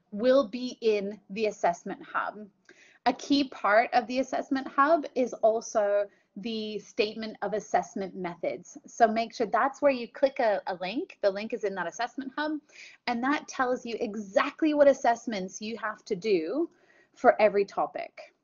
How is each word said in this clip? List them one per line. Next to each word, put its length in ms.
will 380
be 320
in 480
the 160
assessment 580
hub. 460
A 80
key 380
part 420
of 140
the 140
assessment 480
hub 360
is 200
also 720
the 420
statement 640
of 100
assessment 640
methods. 720
So 200
make 280
sure 140
that's 340
where 100
you 160
click 320
a, 260
a 140
link. 400
The 100
link 220
is 120
in 100
that 120
assessment 520
hub, 140
and 160
that 240
tells 380
you 160
exactly 720
what 160
assessments 720
you 160
have 300
to 100
do 540
for 220
every 280
topic. 760